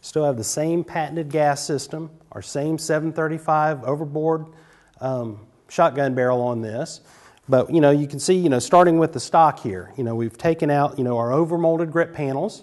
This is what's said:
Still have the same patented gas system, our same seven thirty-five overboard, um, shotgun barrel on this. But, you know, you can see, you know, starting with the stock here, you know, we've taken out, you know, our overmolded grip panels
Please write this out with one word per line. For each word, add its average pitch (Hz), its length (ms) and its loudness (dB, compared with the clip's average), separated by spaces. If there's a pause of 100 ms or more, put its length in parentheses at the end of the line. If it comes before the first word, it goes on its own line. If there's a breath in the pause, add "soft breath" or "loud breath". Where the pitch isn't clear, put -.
Still - 240 -4
have 139 120 0
the 113 80 -6
same 160 400 -2
patented 156 440 -6
gas 143 380 0
system, 156 420 -6 (220)
our 101 120 -14
same 151 360 -4
seven 156 340 -2
thirty-five 156 680 -2
overboard, 156 640 -2 (540 soft breath)
um, 120 400 -6 (280)
shotgun 139 460 2
barrel 127 280 2
on 120 200 -2
this. 113 380 -8 (480 soft breath)
But, 131 260 4
you 165 60 4
know, 143 100 8
you 147 160 2
can 143 140 -10
see, 185 140 2
you 180 140 2
know, 123 120 2
starting 175 380 6
with 160 140 2
the 131 60 -8
stock 156 400 4
here, 92 380 -10
you 135 80 -4
know, 113 100 -4
we've 117 240 -4
taken 165 320 0
out, 143 280 2
you 131 60 0
know, 123 140 0
our 117 120 -2
overmolded 165 600 0
grip 165 240 -2
panels 147 480 -6